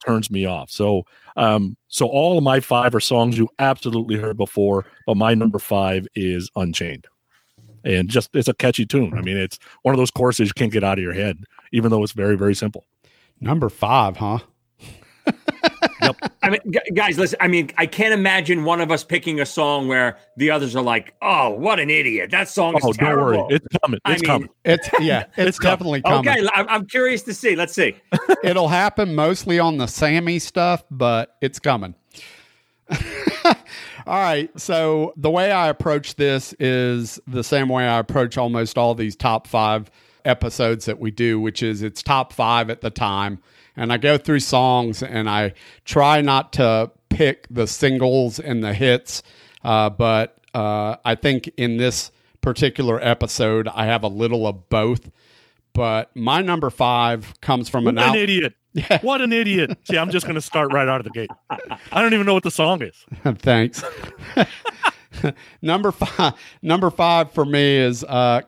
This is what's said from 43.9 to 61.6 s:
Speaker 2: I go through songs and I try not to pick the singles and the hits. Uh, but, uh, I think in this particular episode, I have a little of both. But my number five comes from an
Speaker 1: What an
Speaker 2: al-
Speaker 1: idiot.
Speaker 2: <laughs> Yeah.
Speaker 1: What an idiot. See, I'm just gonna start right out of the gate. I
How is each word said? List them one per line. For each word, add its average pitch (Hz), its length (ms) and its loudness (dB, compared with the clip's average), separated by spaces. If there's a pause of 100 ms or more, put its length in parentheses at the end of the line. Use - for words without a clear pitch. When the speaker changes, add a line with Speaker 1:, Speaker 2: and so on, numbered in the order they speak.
Speaker 2:
I 120 40 2
go 143 200 4
through 147 220 0
songs 123 640 2
and 110 260 -4
I 104 240 0 (320)
try 147 360 4
not 139 320 0
to 113 360 2 (200)
pick - 420 0
the 120 160 -2
singles 127 720 0
and 117 240 -4
the 104 100 -2
hits. 123 480 0 (420)
Uh, 110 280 2
but, 113 480 0 (160)
uh, 107 400 -2 (100)
I 117 80 2
think 131 340 0 (100)
in 120 200 -2
this 120 340 -2 (300)
particular 123 640 -2
episode, 113 640 0
I 110 180 -4
have 113 160 0
a 107 60 -4
little 110 400 -2
of 98 220 -8
both. 113 420 -2 (600)
But 113 420 -2
my 127 260 0
number 170 300 -2
five 120 720 0
comes 123 280 -2
from 123 180 -2
an 117 100 2
Speaker 1:
What 117 80 2
an 131 40 4
Speaker 2:
al- 220 60 2
Speaker 1:
idiot. 196 440 0
Speaker 2:
<laughs> - 40 -20 (100)
Yeah. 175 280 0
Speaker 1:
What 262 200 -2
an 233 120 0
idiot. 196 420 0 (100)
See, 180 120 -2
I'm 170 140 -2
just 180 160 -2
gonna 160 140 -4
start 147 300 -2
right 135 160 2
out 131 120 0
of 113 40 -8
the 107 60 -12
gate. 113 220 -8 (180)
I - 500 -6